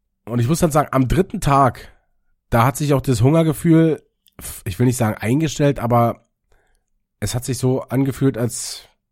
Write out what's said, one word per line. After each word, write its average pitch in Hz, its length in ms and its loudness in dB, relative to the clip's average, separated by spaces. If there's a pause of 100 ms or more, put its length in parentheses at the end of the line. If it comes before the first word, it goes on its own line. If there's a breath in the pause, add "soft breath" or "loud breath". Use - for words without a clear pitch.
(280)
Und 120 120 -2
ich 117 80 0
muss 160 100 0
dann 160 140 2
sagen, 151 180 0
am 131 160 2
dritten 175 340 -2
Tag, 139 520 0 (580)
da 113 160 2
hat 139 100 0
sich 143 180 0
auch 131 60 2
das 120 220 0
Hungergefühl, 160 800 2 (640)
ich 98 160 -8
will 123 60 4
nicht 123 100 2
sagen 107 200 -2
eingestellt, 143 640 -2
aber 117 460 0 (960)
es - 140 -6
hat 123 100 -6
sich 127 140 -6
so 127 240 -2
angefühlt, 135 560 -2
als - 500 -8 (240)